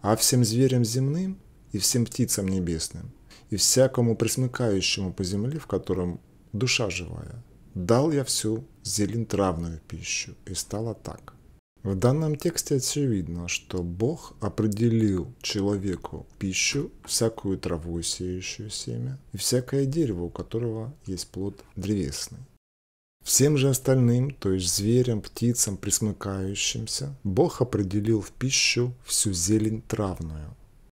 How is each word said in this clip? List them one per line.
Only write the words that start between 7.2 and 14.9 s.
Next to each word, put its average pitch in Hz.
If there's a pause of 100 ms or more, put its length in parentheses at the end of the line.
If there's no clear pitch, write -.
дал 120
я 139
всю 110 (200)
зелень 104
травную 85
пищу". - (100)
И 95
стало 110
так. - (480)
В 98
данном 147
тексте 165
очевидно, 95
что -
Бог 95
определил 107